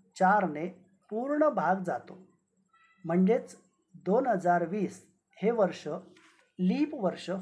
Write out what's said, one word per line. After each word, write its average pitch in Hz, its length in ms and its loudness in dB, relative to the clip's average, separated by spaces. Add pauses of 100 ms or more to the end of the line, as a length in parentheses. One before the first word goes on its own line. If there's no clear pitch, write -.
(160)
चारने 185 500 2 (440)
पूर्ण 285 380 0
भाग 190 340 0
जातो, 151 360 -8 (840)
म्हणजेच 185 520 2 (500)
दोन 233 200 2
हजार 175 400 2
वीस 190 360 -6 (360)
हे 202 120 0
वर्ष 208 360 0 (720)
लीप 262 360 0
वर्ष 190 360 -4 (120)